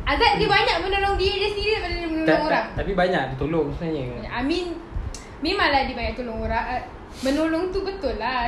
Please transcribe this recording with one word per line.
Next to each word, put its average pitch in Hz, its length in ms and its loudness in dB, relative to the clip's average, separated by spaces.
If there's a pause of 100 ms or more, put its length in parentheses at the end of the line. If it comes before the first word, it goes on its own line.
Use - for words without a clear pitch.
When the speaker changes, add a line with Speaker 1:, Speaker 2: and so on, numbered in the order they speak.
Speaker 1:
Azad 403 340 4
dia 427 80 4
Speaker 2:
Hmm. 403 100 4
Speaker 1:
banyak 427 280 4
menolong 392 320 2
diri 381 240 2
dia 415 120 2
sendiri 415 240 -2
daripada 349 200 -4
dia 339 120 -4
menolong 320 200 0
Speaker 2:
Tak, 311 80 6
tak, 202 120 2
Speaker 1:
orang. - 180 2 (100)
Speaker 2:
tapi 151 180 -2
banyak 180 300 2
dia 131 120 -4
tolong 147 360 0
sebenarnya. 147 340 -4 (220)
Speaker 1:
I 214 160 -4
mean, 349 220 0 (760)
memanglah 285 420 2
dia 247 120 -4
banyak 226 200 -4
tolong 233 240 -6
orang. 220 280 -2
Uh, 247 160 -4 (340)
menolong 320 560 2
tu 381 80 0
betul 381 340 -4
lah. 240 320 0